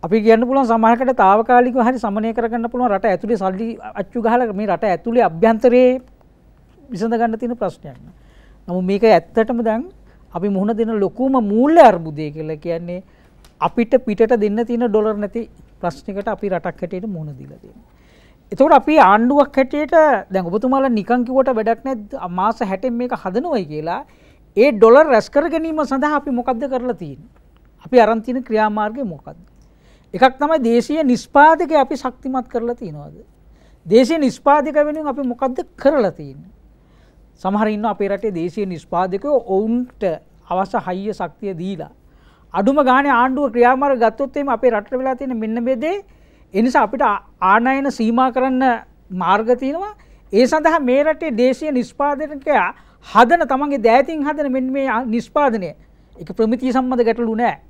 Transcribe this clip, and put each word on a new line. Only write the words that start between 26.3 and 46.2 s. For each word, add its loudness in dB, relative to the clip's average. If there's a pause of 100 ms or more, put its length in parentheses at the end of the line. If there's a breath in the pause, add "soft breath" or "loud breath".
මොකද්ද -4
කරලා -6
තියෙන්නේ? -14 (500)
අපි 2
අරන් 4
තියෙන -6
ක්‍රියාමාර්ගය -4
මොකද්ද? -14 (720 soft breath)
එකක් 2
තමයි 0
දේශීය 0
නිෂ්පාදකය 4
අපි 2
ශක්තිමත් -8
කරලා -6
තියෙනවද? -16 (680 soft breath)
දේශීය 4
නිෂ්පාදක 0
වෙනුවෙන් -2
අපි -6
මොකද්ද -4 (180)
කරලා 2
තියෙන්නේ? -18 (840 soft breath)
සමහර 0
ඉන්නවා -2
අපේ -4
රටේ -4
දේශීය -6
නිෂ්පාදකයෝ -4 (100)
ඔවුන්ට -2 (460)
අවශ්‍ය -4
හයිය -6
ශක්තිය -10
දීලා -10 (640 soft breath)
අඩුම 2
ගානේ 2
ආණ්ඩුව 0
ක්‍රියාමාර්ග 2
ගත්තොත් -2
එහෙම -4
අපේ 2
රටට -4
වෙලා -2
තියෙන -8
මෙන්න -4
මේ 0
දේ. -4 (560 soft breath)